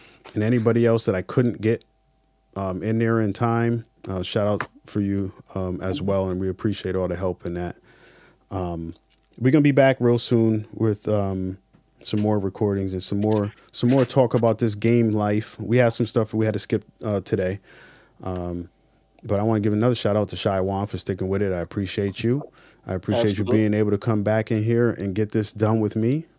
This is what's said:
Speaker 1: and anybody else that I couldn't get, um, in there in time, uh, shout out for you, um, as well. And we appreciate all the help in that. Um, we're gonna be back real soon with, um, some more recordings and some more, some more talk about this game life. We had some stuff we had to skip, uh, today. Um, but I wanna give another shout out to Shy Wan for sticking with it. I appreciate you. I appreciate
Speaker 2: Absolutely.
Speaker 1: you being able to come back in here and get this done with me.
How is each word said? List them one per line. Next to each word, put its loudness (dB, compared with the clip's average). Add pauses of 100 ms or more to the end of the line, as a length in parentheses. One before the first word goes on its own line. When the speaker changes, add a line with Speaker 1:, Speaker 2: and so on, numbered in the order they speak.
(340)
Speaker 1:
and -2
anybody 2
else 2
that 2
I -2
couldn't -2
get, 0 (680)
um, -4
in 0
there 2
in 0
time, 0 (240)
uh, -4
shout -2
out -2 (200)
for -4
you, -2 (220)
um, -4
as -4
well. 0
And -4
we -4
appreciate -4
all -2
the -6
help -6
in -8
that. -6 (720)
Um, -6 (440)
we're 2
gonna 6
be 4
back 6
real 4
soon 2
with, -2
um, -2 (420)
some -4
more 2
recordings -2
and -4
some -4
more, 2 (220)
some 0
more 6
talk 2
about 2
this 0
game 2
life. -2
We 0
had 6
some 0
stuff -2
we 0
had 2
to -4
skip, -2 (200)
uh, -2
today. -2 (640)
Um, -6 (560)
but 0
I 0
wanna 2
give 0
another 2
shout 0
out 2
to -10
Shy 0
Wan -2
for -8
sticking -6
with 0
it. -2
I -4
appreciate -4
you. 0 (420)
I -4
appreciate 0
Speaker 2:
Absolutely. 0
Speaker 1:
you 4
being 0
able 2
to 2
come 0
back 0
in 0
here 2
and -4
get -2
this -2
done 2
with 0
me. 0 (140)